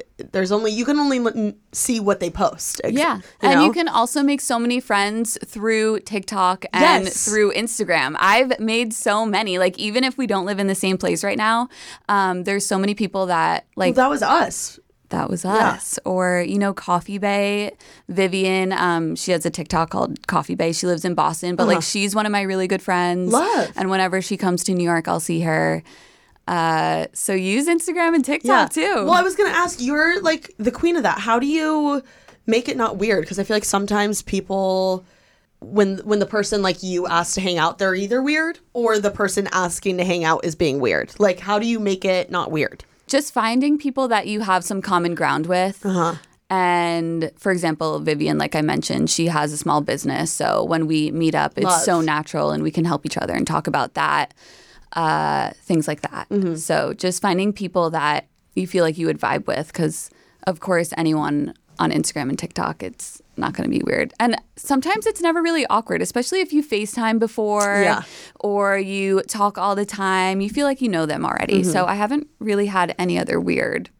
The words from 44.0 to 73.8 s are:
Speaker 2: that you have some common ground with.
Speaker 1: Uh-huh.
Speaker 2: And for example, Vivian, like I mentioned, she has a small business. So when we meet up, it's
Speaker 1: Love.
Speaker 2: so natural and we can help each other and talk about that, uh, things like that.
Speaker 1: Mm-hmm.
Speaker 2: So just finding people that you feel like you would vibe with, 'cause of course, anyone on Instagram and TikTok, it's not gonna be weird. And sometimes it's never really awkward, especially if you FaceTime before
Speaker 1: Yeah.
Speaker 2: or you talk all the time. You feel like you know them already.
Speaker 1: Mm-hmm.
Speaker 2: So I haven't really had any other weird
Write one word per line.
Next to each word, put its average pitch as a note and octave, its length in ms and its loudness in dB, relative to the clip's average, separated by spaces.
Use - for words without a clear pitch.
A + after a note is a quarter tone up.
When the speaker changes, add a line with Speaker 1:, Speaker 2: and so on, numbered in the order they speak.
Speaker 2:
that G#3+ 200 0
you G#3+ 120 -4
have F#3 240 2
some G3 160 -4
common F3 360 0
ground D3 300 0
with. F#3 380 0
Speaker 1:
Uh-huh. E3+ 300 0
Speaker 2:
And E3+ 920 0
for G3+ 140 -2
example, D#3+ 480 -2
Vivian, D3+ 380 0
like D3 160 -2
I D3+ 80 2
mentioned, D3 480 0
she E3 160 0
has D3+ 260 0
a D3 40 -8
small D3+ 240 0
business. C#3+ 520 -2
So - 320 0
when D#3+ 220 0
we D#3 240 0
meet D#3+ 240 2
up, D3 220 0
it's - 80 0
Speaker 1:
Love. F3 180 4
Speaker 2:
so E3+ 180 2
natural D3+ 500 -2
and D3+ 120 -2
we D#3 80 -2
can D#3+ 140 0
help E3 220 -2
each - 120 -8
other - 160 -4
and - 120 0
talk D#3 200 -2
about - 280 -2
that, D3 380 0
uh, D#3 560 0
things D#3+ 240 0
like D3+ 140 -6
that. - 280 -10
Speaker 1:
Mm-hmm. F#3+ 260 0
Speaker 2:
So D#3 380 -2
just F3+ 280 -2
finding G3 300 2
people F3+ 380 -2
that D3 360 -2
you F#3 120 -2
feel F3 180 2
like D#3+ 140 0
you E3 80 -2
would D3+ 140 -2
vibe - 280 -2
with, - 240 -4
'cause - 380 -4
of F3 140 -4
course, F3 360 -2
anyone D3+ 580 0
on D#3+ 140 0
Instagram D3 360 -2
and D#3 100 -4
TikTok, - 440 -6
it's - 400 -14
not - 180 -4
gonna - 140 -4
be - 180 0
weird. - 340 -2
And A#3 160 2
sometimes F4 500 -2
it's G#4+ 160 -2
never E4+ 180 2
really E4 280 0
awkward, G#3+ 340 0
especially C#4 380 -2
if F4+ 120 -4
you D4 100 2
FaceTime A3 560 -2
before G#3 640 2
Speaker 1:
Yeah. D#3+ 200 2
Speaker 2:
or G3+ 360 2
you G3 520 0
talk G3+ 280 0
all G3 180 0
the G3+ 120 0
time. F#3+ 560 0
You G#3 80 -4
feel C#4+ 160 0
like C4+ 160 -2
you A#3+ 80 2
know D#3+ 160 0
them - 180 -4
already. - 380 2
Speaker 1:
Mm-hmm. F3+ 100 2
Speaker 2:
So F3+ 140 2
I F#3 80 0
haven't A#3 320 -2
really G#3 280 0
had F#3 320 0
any F3+ 200 0
other - 220 0
weird - 480 -2